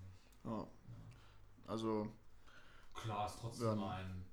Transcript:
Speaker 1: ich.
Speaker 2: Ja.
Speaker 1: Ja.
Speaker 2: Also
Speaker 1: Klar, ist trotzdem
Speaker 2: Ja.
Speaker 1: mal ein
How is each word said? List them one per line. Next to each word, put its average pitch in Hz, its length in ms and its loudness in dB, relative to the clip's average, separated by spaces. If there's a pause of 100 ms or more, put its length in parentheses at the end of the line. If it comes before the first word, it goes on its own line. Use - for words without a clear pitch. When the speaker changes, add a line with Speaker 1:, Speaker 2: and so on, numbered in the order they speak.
Speaker 1:
ich. - 480 -8
Speaker 2:
Ja. 110 120 2
Speaker 1:
Ja. - 40 -6 (1000)
Speaker 2:
Also 110 420 4 (880)
Speaker 1:
Klar, 107 340 4
ist 104 120 -4
trotzdem 120 280 2
Speaker 2:
Ja. 107 80 10
Speaker 1:
mal 95 260 4
ein 92 300 -2